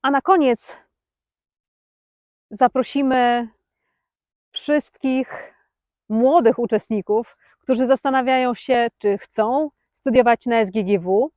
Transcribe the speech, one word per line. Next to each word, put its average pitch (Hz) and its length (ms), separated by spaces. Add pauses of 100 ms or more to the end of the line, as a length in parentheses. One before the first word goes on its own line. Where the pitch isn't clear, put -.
A 269 100
na 277 100
koniec 294 560 (1700)
zaprosimy 247 1000 (1000)
wszystkich - 1000 (560)
młodych 247 500
uczestników, 214 760 (220)
którzy 254 280
zastanawiają 262 680
się, 240 340 (100)
czy 202 200
chcą 262 520 (240)
studiować 240 520
na 233 140
S 196 120
G 208 120
G 190 160
W 196 380